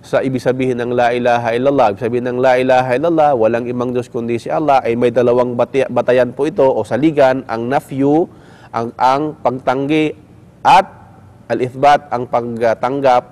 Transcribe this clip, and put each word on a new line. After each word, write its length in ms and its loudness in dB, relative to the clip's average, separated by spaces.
sa 240 -2
ibig 160 -4
sabihin 400 -2
ng 160 -4
la 160 2
ilaha 400 0
illallah. 400 2
Ibig 80 -10
sabihin 240 -4
ng 160 -4
la 160 4
ilaha 400 2
illallah, 400 2
walang 320 0
ibang 240 -4
Diyos 160 -4
kundi 320 -6
si 80 -12
Allah, 320 0
ay 160 -2
may 160 0
dalawang 400 2
bati-, 320 -2
batayan 480 0
po 160 -4
ito 160 0
o 160 0
saligan, 640 0
ang 240 -6
nafyu, 560 0
ang, 240 -6
ang 480 0
pagtanggi, 720 -2
at 240 6
al-ithbat, 560 0
ang 240 -6
pagtanggap. 1000 0